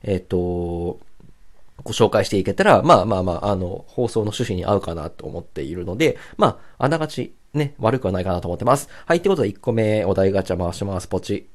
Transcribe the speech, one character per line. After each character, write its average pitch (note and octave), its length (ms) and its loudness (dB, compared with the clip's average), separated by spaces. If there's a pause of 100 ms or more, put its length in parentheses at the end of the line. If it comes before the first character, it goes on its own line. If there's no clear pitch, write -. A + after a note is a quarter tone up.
え G2 140 0
っ F2+ 40 0
と、 F2 760 -2 (840)
ご A2+ 80 -6
紹 G#2+ 160 4
介 G2+ 160 2
し - 40 -6
て G#2+ 80 -2
い F#2+ 60 2
け G2 100 -2
た G3 120 2
ら、 D3+ 180 8
ま C3+ 200 8
あ - 20 2
ま G#2 140 0
あ F#2 40 0
ま F#2 120 0
あ、 G2+ 180 0
あ F#2+ 40 2
の、 F2+ 300 -6
放 A#2+ 220 -4
送 A#2 120 0
の G#2+ 40 0
趣 G#2 180 -4
旨 A2+ 140 -2
に F2 100 -4
合 G2+ 100 2
う F#2+ 40 2
か E2+ 160 -6
な D#2 120 -8
と - 180 -14
思 D#2+ 120 -8
っ E2+ 60 -10
て - 180 -10
い C#2 100 -6
る F3 120 -8
の F3 120 -6
で、 D3 220 2 (180)
ま D#3+ 220 2 (200)
あ、 - 80 0
あ - 20 4
な D#3+ 100 2
が D#3 80 -2
ち - 260 -8 (200)
ね、 C#3+ 260 -2
悪 A#2 200 2
く - 80 -4
は F#2 60 0
な F#2 80 0
い F2 40 -2
か F#2+ 80 0
な F2 80 0
と F2 80 -6
思 F2 80 -2
っ - 20 -12
て G2 60 -6
ま B2 120 6
す。 - 120 -8 (180)
は E3 80 4
い、 F3 40 2
っ - 20 0
て F#3 80 0
こ F#3+ 80 4
と D3 60 0
で G2+ 60 2
一 G2 100 -6
個 - 140 -2
目、 G#2+ 320 2
お F#2+ 100 0
題 G2 180 4
ガ G2 100 2
チ F#2 100 -4
ャ F2 60 -2
回 F2 140 -2
し - 120 -6
ま F#2+ 160 -4
す。 - 80 -14
ポ F#2 120 -4
チ。 - 340 -8